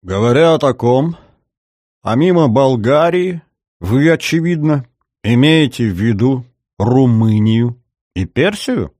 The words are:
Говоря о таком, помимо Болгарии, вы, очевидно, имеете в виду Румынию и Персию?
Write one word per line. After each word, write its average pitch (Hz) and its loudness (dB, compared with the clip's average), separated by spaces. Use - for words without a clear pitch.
Говоря 120 0
о 151 -2
таком, 131 -2
помимо 160 0
Болгарии, 147 0
вы, 131 0
очевидно, 156 -2
имеете 127 2
в 95 -4
виду 117 -2
Румынию 113 2
и 95 -4
Персию? 196 -4